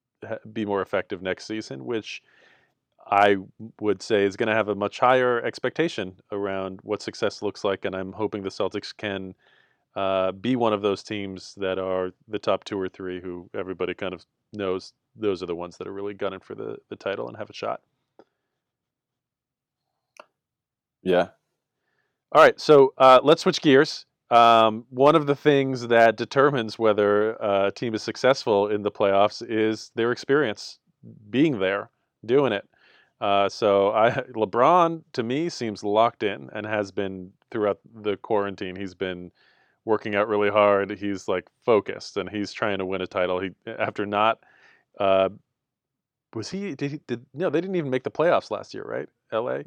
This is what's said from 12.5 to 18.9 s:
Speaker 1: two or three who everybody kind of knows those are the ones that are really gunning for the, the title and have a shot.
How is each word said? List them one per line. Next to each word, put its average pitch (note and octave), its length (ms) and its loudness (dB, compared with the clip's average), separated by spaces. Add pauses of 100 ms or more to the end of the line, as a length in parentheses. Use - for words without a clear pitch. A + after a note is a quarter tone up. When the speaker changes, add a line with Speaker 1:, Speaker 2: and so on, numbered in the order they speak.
Speaker 1:
two G2+ 160 -6
or F#2 100 -6
three F2+ 320 -12
who F2+ 340 -12
everybody F2+ 380 -6
kind F2+ 220 -8
of - 100 -18 (280)
knows F#2+ 380 -6 (240)
those G2+ 280 -2
are - 20 -6
the E2+ 100 -6
ones F2 220 -12
that F#2+ 100 -12
are G2 60 -12
really G2+ 220 -10
gunning F#2+ 240 -6
for - 160 -16
the, A2 220 -10 (120)
the G#2+ 60 -14
title A2 320 -6
and A2 100 -18
have G#2+ 140 -14
a - 20 -20
shot. A2+ 280 -8 (3250)